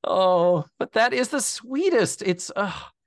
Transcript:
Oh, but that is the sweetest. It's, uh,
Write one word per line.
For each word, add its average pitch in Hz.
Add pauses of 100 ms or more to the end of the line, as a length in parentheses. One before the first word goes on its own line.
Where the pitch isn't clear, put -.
Oh, 180 (140)
but -
that 226
is 247
the 277
sweetest. 269
It's, 180
uh, 196 (360)